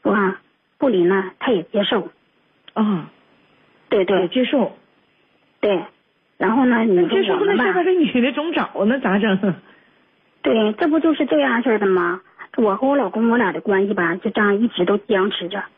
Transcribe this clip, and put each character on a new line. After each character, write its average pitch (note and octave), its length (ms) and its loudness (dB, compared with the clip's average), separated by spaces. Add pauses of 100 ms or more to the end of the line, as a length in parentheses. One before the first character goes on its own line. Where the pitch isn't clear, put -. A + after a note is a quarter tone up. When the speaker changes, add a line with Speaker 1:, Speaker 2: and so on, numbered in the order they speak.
Speaker 1:
说 G#3 120 0
啊， F#3+ 260 -2 (380)
不 C#4+ 100 0
离 F#3 160 2
呢， F#3+ 340 0
他 C4 140 -2
也 F3 120 0
接 G3+ 200 -2
受。 - 240 -4 (640)
Speaker 2:
啊。 F#3 380 -2 (800)
Speaker 1:
对， G3 160 2
对。 F#3+ 160 2
Speaker 2:
也 F3 60 -2
接 B3+ 180 0
受。 A#3+ 260 0 (880)
Speaker 1:
对。 G3 240 0 (540)
然 G#3 140 0
后 C4+ 120 2
呢， A#3 200 2
你 G3 120 2
说 B3+ 80 4
我 - 0 -
们 D#4 40 0
吧。 - 60 -2
Speaker 2:
接 G4 100 2
受 F#4+ 200 0
那 G4 120 2
下 F#4+ 180 0
边 F4+ 100 0
这 F#4 100 2
女 B3+ 280 0
的 C4 100 0
总 D4+ 220 -6
找， B3+ 160 -4 (160)
那 B3 120 2
咋 G3+ 200 0
整？ G3 360 0 (880)
Speaker 1:
对， A3 300 0
这 D#4+ 160 -2
不 D#4 100 2
就 D#4+ 140 2
是 D4 140 0
这 D#4 120 0
样 B3 240 0
式 C4 60 0
儿 G#3+ 100 2
的 G#3 60 -2
吗？ F#3 380 0 (340)
我 G#3 180 2
和 C4 140 -2
我 C#4 80 2
老 B3+ 140 0
公， A3+ 180 0
我 A#3 80 4
俩 A3+ 160 0
的 - 80 -6
关 G3+ 260 0
系 G#3 60 -4
吧， F3+ 240 -2
就 G#3+ 140 -6
这 A3 100 -4
样 G3+ 180 2
一 A#3 100 2
直 F3+ 180 -2
都 G3+ 100 2
僵 G3+ 340 0
持 F3+ 200 -8
着。 G3 120 -8 (160)